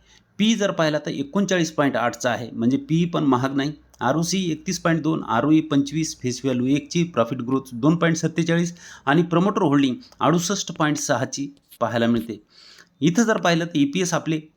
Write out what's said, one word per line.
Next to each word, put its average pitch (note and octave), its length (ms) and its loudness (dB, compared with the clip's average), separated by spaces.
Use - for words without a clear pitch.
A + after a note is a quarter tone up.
पी A3 160 4
जर G3 160 -2
पाहिला D#3 260 0
तर - 140 -6
एकोणचाळीस F3 600 -2
पॉइंट C#3 260 0
आठचा A#2+ 340 -2
आहे, A2+ 200 -6
म्हणजे A#2+ 280 2
पी E3 260 0
पण E3 200 -2
महाग C3+ 300 2
नाही. C#3 180 -2
आरओसी E3+ 500 0
एकतीस E3+ 300 -6
पॉइंट D#3+ 200 0
दोन, D#3+ 240 -2
आरओई C#3+ 360 4
पंचवीस, D3+ 580 -2
फेस B2 240 -4
व्हॅल्यू B2+ 240 0
एकची, D3 380 0
प्रॉफिट E3+ 360 -2
ग्रोथ C3 320 -4
दोन C#3 220 2
पॉइंट E3+ 220 0
सत्तेचाळीस E3+ 560 -2
आणि D#3 180 4
प्रमोटर F#3+ 380 2
होल्डिंग C#3 340 2
अडुसष्ट E3+ 520 0
पॉइंट D3+ 260 0
सहाची C3+ 500 -4
पाहायला A#2 280 0
मिळते. A2+ 340 -2
इथं F3 220 4
जर G#3+ 160 2
पाहिलं E3+ 260 2
तर D#3+ 140 -2
ईपीएस F3 340 0
आपले D#3 260 -2